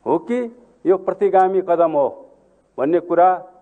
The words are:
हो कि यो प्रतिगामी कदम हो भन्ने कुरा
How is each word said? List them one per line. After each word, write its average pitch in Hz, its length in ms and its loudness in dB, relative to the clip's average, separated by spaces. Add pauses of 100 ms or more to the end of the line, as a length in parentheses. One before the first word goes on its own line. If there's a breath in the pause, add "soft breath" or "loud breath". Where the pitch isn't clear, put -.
हो 131 140 0
कि 240 360 -8 (300)
यो 190 120 2
प्रतिगामी 190 640 0
कदम 170 300 0
हो 139 380 -4 (480)
भन्ने 156 220 0
कुरा 175 360 2 (260)